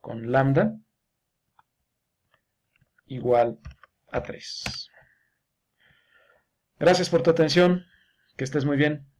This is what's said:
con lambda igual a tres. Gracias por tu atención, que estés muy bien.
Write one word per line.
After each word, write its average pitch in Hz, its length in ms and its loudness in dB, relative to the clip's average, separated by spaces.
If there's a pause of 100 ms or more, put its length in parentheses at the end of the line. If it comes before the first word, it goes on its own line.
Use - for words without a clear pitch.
con 117 300 -12
lambda 139 460 2 (2250)
igual 120 520 0 (540)
a - 100 -6
tres. - 680 -14 (1900)
Gracias 180 300 2
por 165 140 0
tu 165 80 2
atención, 175 540 2 (520)
que - 80 -6
estés 139 200 -4
muy 143 120 0
bien. 151 300 -2 (140)